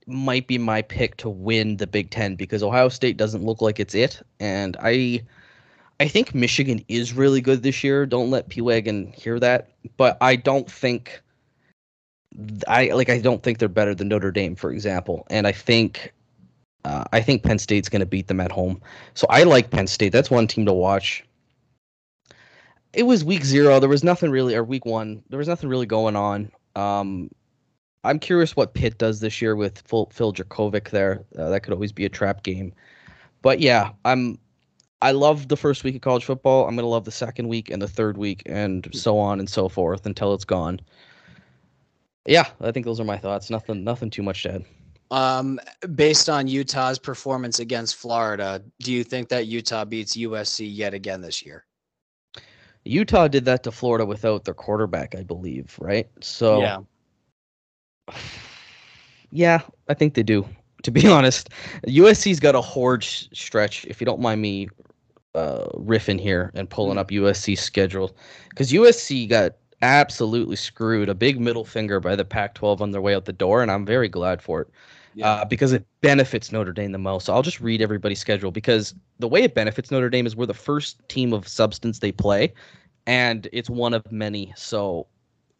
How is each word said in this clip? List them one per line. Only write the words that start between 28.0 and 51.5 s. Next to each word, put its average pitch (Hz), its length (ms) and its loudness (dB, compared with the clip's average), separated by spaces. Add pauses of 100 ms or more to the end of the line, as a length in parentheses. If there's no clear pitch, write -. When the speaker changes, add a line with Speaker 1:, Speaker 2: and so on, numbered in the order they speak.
Speaker 1:
I'm 143 160 0
curious 170 340 2
what 135 200 0
Pitt 117 240 -2
does 110 200 0
this 110 240 -6
year 110 140 0
with 101 280 -4
Phil, 113 280 0
Phil 110 200 -2
Jurkovec 101 580 -4
there. 98 340 -2 (120)
Uh, 78 120 -6
that 98 160 -2
could - 80 -8
always 98 180 -4
be 98 140 -6
a 98 40 0
trap 98 360 -4
game. 92 280 -8 (680)
But 131 160 4
yeah, 120 320 4 (140)
I'm, 127 340 0 (640)
I 127 80 4
love 139 380 2
the 147 80 0
first 143 260 0
week 135 140 -4
of 120 60 -16
college 127 220 0
football. 131 440 2
I'm 117 80 -4
gonna 120 100 -2
love 117 180 0
the 127 60 -12
second 117 380 -8
week 113 200 -6
and 98 140 -6
the 104 60 -4
third 107 280 -2
week 101 300 -6
and 95 460 -4
so 107 260 0
on 101 220 0
and 95 100 -8
so 95 180 0
forth 92 380 -2
until 101 260 -2
it's 98 120 -4
gone. 90 360 -4 (1500)
Yeah, 160 200 6 (140)
I 113 120 -4
think 117 140 -6
those 117 140 -4
are 113 40 -4
my 104 140 -2
thoughts. 98 320 -6
Nothing, 107 340 -8
nothing 117 260 -6
too 104 120 -8
much 98 220 -6
to 92 100 -6
add. 92 100 -10 (460)
Speaker 2:
Um, 131 500 -2 (340)
based 151 340 4
on 143 200 0
Utah's 131 500 -2
performance 127 640 -6
against 117 360 -6
Florida, 104 680 -4 (180)
do 127 120 -6
you 120 120 -2
think 123 240 -8
that 123 180 -2
Utah 113 380 -4
beats 110 320 -8
U 113 200 -6
S 107 140 -6
C - 160 -6
yet 104 280 -6
again 95 260 -8
this - 240 -10
year? 76 220 -20 (1200)